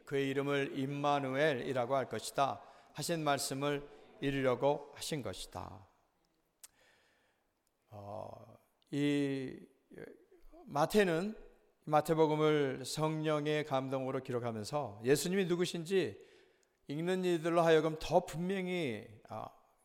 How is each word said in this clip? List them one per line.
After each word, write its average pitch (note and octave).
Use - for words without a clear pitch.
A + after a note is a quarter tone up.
그의 C#3
이름을 C#3
임마누엘이라고 C#3
할 B2+
것이다.' A2+
하신 D#3+
말씀을 C#3+
이루려고 C#3
하신 -
것이다." F#2
어, G#2
이 C#3+
마태는, F#3
마태복음을 D3+
성령의 D3+
감동으로 C3
기록하면서 A2+
예수님이 F3
누구신지 E3+
읽는 F3
이들로 E3+
하여금 D#3+
더 F3+
분명히, F3
아, A2